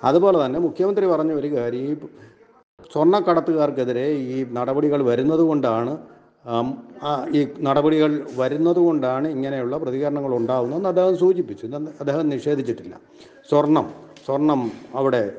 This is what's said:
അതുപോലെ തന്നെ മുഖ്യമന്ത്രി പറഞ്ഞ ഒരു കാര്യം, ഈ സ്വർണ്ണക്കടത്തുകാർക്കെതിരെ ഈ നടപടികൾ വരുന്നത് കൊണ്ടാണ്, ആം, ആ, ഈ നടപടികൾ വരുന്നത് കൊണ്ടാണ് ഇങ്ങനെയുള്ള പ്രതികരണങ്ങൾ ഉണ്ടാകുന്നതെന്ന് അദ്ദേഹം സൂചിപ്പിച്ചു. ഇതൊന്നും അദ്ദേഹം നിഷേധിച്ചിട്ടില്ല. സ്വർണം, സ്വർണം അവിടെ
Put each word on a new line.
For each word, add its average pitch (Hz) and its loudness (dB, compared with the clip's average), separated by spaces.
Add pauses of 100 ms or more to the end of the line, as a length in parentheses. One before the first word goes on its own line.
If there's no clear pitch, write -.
അതുപോലെ 165 4
തന്നെ 131 -2
മുഖ്യമന്ത്രി 190 0
പറഞ്ഞ 160 2
ഒരു 147 -2
കാര്യം, 120 -2 (100)
ഈ 151 -2 (960)
സ്വർണ്ണക്കടത്തുകാർക്കെതിരെ 151 2
ഈ 131 -2
നടപടികൾ 139 0
വരുന്നത് 131 2
കൊണ്ടാണ്, 135 2 (480)
ആം, 120 -4 (200)
ആ, 143 -4 (100)
ഈ 143 2 (120)
നടപടികൾ 151 2 (100)
വരുന്നത് 147 0
കൊണ്ടാണ് 147 0
ഇങ്ങനെയുള്ള 139 -4
പ്രതികരണങ്ങൾ 139 -4
ഉണ്ടാകുന്നതെന്ന് 127 -2
അദ്ദേഹം 185 2
സൂചിപ്പിച്ചു. 180 0
ഇതൊന്നും 147 -10
അദ്ദേഹം 147 0
നിഷേധിച്ചിട്ടില്ല. 131 -4 (540)
സ്വർണം, 147 4 (320)
സ്വർണം 139 0 (240)
അവിടെ 127 0